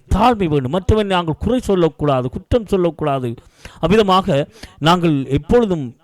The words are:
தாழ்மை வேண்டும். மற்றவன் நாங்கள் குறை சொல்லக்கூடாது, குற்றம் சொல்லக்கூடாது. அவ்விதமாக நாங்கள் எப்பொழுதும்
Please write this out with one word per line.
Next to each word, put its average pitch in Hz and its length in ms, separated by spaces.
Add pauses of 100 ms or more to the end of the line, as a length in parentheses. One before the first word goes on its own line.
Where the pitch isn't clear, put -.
(140)
தாழ்மை 202 340
வேண்டும். 139 220
மற்றவன் 202 360
நாங்கள் 175 320
குறை 240 200
சொல்லக்கூடாது, 147 720
குற்றம் - 360
சொல்லக்கூடாது. 151 680 (460)
அவ்விதமாக 185 680 (320)
நாங்கள் 160 480
எப்பொழுதும் 147 760